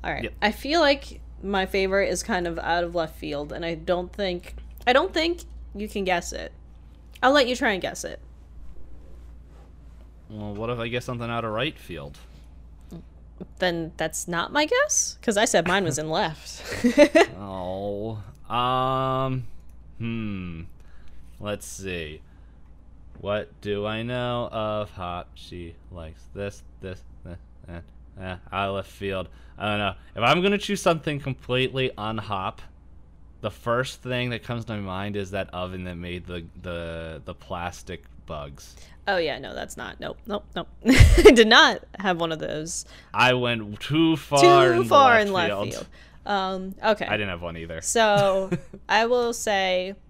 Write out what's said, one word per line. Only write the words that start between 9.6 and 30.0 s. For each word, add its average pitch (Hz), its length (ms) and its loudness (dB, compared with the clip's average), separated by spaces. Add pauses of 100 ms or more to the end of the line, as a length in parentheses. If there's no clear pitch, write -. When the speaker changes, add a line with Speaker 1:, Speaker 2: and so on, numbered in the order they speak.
Speaker 2:
Well, 104 260 -8
what 110 140 -4
if 120 100 -4
I 117 100 -4
guess 120 180 -4
something 117 240 -6
out 117 160 -4
of 107 60 -4
right 131 260 -4
field? 71 400 -14 (1400)
Speaker 1:
Then 170 380 -2
that's - 320 -6
not 170 240 -4
my 302 140 2
guess, 539 560 0
'cause 202 160 2
I 220 80 4
said 170 200 2
mine 185 180 2
was 156 140 -2
in 156 120 -4
left. 165 520 -4 (220)
<laughs> 285 420 8 (160)
Speaker 2:
Oh. 101 800 -6 (320)
Um, 131 880 0 (540)
hmm. 101 640 -6 (760)
Let's 104 280 -6
see. 85 540 -8 (1000)
What 104 280 -4 (120)
do 104 260 -4
I 110 160 -4
know 123 480 -4
of 107 400 -4
Hop? 87 440 -10
She 85 400 -14 (160)
likes 80 300 -16 (140)
this, 101 280 -10 (180)
this, 92 220 -12 (220)
this, 87 140 -14 (300)
eh, 85 120 -12 (400)
eh, 92 160 -8 (160)
out 98 180 0
of 98 40 -4
left 95 160 -6
field. 95 380 -6 (280)
I 104 140 -4
don't 104 80 -2
know. 98 160 -2 (220)